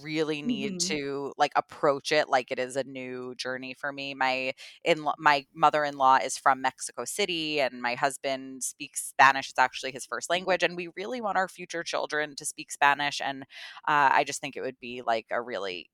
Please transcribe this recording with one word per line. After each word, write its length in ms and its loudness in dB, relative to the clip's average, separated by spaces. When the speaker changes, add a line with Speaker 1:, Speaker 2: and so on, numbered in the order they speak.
Speaker 1:
really 380 -2
need 360 -4
Speaker 2:
Mm-hmm. 140 -2
Speaker 1:
to, 460 -4
like, 180 4
approach 560 0
it 160 4
like 240 2
it 80 -4
is 160 -4
a 80 0
new 520 -10
journey 380 -8
for 200 -8
me. 200 -8
My 380 0
inlaw, 320 2
my 360 4
mother-in-law 640 4
is 200 0
from 240 2
Mexico 440 -4
City, 560 -2
and 200 -2
my 140 -2
husband 680 -4
speaks 420 -10
Spanish. 420 6
It's 100 -8
actually 340 0
his 120 -12
first 240 -8
language, 320 0
and 140 0
we 220 -8
really 240 -6
want 160 -2
our 100 0
future 360 -10
children 520 -4
to 100 -14
speak 240 -10
Spanish, 520 2
and, 220 -6
uh, 240 6
I 140 6
just 160 -8
think 160 -8
it 40 -6
would 200 -6
be, 200 -10
like, 300 -2
a 100 -2
really 520 -6